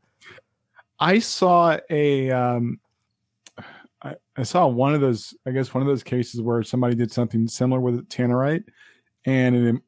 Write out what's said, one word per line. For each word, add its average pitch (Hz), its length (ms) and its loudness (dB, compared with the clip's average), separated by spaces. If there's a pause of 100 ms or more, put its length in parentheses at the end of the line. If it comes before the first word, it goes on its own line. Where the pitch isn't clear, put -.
(1000)
I 180 200 4
saw 175 580 2 (140)
a, 143 400 0
um, 120 480 -2 (1200)
I, 139 140 -14 (200)
I 135 60 -4
saw 175 240 2
one 135 300 2
of 143 60 0
those, 123 340 -2 (100)
I 127 60 -6
guess 131 200 -4
one 131 120 -2
of 139 40 0
those 139 160 0
cases 120 380 -4
where 117 220 0
somebody 123 320 0
did 113 160 -2
something 117 360 -2
similar 127 320 -2
with 123 300 -4
tannerite, 131 540 -2 (600)
and 127 320 2
it, 120 200 2 (120)